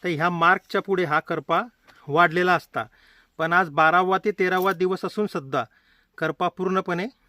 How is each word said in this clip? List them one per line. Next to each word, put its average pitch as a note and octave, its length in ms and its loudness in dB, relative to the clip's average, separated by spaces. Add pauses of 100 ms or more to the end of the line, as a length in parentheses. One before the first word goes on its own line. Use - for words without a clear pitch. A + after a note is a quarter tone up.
तर F#3 40 -2
ह्या E3 220 0
मार्कच्या F3+ 500 0
पुढे F#3+ 240 -2
हा D3+ 160 0
करपा E3 420 -4 (460)
वाढलेला E3+ 460 2
असता. B2+ 300 -6 (540)
पण D#3+ 140 -2
आज F3+ 160 2
बारावा E3+ 500 2
ते G#3 120 -2
तेरावा F#3 420 0
दिवस F3+ 320 -2
असून G#3 220 -4
सुद्धा C3+ 380 -4 (540)
करपा F3 300 -2
पूर्णपणे F#3 580 -4 (220)